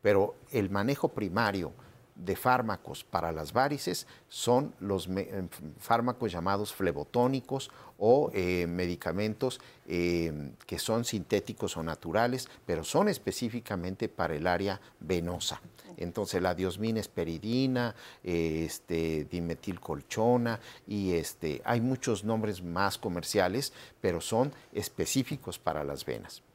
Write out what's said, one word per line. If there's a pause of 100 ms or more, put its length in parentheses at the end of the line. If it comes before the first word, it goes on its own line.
Pero (160)
el
manejo
primario (420)
de
fármacos
para
las
varices (220)
son
los
me-,
em, (320)
fármacos
llamados
flebotónicos (260)
o,
eh,
medicamentos, (260)
eh, (140)
que
son
sintéticos
o
naturales, (160)
pero
son
específicamente
para
el
área (180)
venosa. (340)
Entonces,
la
diosmina
esperidina, (260)
eh,
este,
dimetilcolchona, (280)
y,
este,
hay
muchos
nombres
más
comerciales, (300)
pero
son (220)
específicos
para
las
venas. (140)